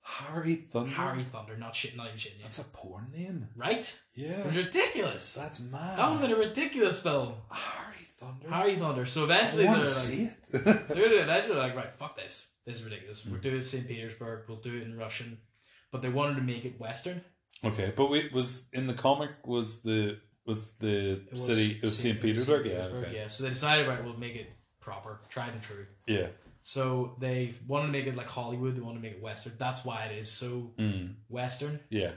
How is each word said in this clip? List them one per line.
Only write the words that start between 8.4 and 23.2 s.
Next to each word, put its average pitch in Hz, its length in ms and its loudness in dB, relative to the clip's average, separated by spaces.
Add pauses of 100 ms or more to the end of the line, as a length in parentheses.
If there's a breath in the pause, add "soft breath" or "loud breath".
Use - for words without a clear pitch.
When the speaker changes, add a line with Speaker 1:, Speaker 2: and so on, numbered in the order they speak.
Speaker 2:
Harry 190 260 4
Thunder. 147 300 0
So 156 200 2
eventually 190 420 8
Speaker 1:
I 214 40 10
wanna 170 80 8
Speaker 2:
they're 147 80 4
like, 135 80 6
Speaker 1:
see 131 280 4
it. 226 200 -4
<laughs> - 80 -14
Speaker 2:
they're 208 340 6 (240)
gonna 226 120 10
eventually 196 360 4
like, 127 180 2
"Right, 123 220 -6
fuck 156 180 -12
this. - 360 -8 (140)
This 120 140 -8
is 113 60 -10
ridiculous. 104 400 -10
We'll 95 140 -6
Speaker 1:
Mm. - 20 -10
Speaker 2:
do 135 80 0
it 131 60 0
in 131 80 -2
Saint 127 240 -4
Petersburg. 113 600 -8
We'll 113 120 -10
do 120 180 -6
it 120 60 -6
in 113 140 -10
Russian." 113 420 -8 (520 soft breath)
But 127 120 -6
they 127 60 -2
wanted 143 260 2
to 131 60 0
make 120 240 -2
it 120 140 -8
Western. 175 420 -6 (420)
Speaker 1:
Okay, 107 320 0
but 139 160 4
wait, 147 220 2
was, 127 400 0
in 131 120 -2
the 127 80 -2
comic, 143 380 2 (140)
was 117 360 -2
the, 110 380 2 (260)
was 107 280 -4
the 101 400 2
Speaker 2:
It 98 180 -6
was 123 140 -2
Speaker 1:
city, 110 320 6
it - 40 -8
was 110 160 4
Speaker 2:
Saint 113 180 4
Speaker 1:
Saint 107 60 -4
Petersburg? 117 440 4
Yeah, 98 80 -2
Speaker 2:
Petersburg, 92 320 -4
Speaker 1:
okay. - 100 -8
Speaker 2:
yeah. 107 120 -6